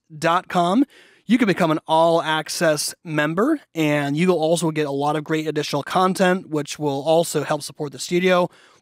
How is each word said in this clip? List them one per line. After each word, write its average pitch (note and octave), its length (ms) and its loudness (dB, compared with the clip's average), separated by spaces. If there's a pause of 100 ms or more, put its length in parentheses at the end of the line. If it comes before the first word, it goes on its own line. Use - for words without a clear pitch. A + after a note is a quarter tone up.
(180)
dot E3+ 300 0
com. F#3 360 2 (460)
You A#3+ 80 4
can A#3 100 2
become E3 240 2
an D#3 80 0 (100)
all-access D#3+ 1120 2
member, E3+ 560 0 (160)
and D3 400 0
you F3+ 140 2
will F3 100 4
also D#3+ 320 0
get D3+ 160 -2
a C#3 40 -6
lot C#3+ 260 -2
of D3+ 80 -6
great D#3 200 -2
additional D3 380 -4
content, F#3 680 0
which D3 300 -6
will C#3+ 240 -4
also D#3+ 400 0
help D3 200 -4
support D3 280 -10
the B2+ 80 -14
studio, F3+ 500 0 (320)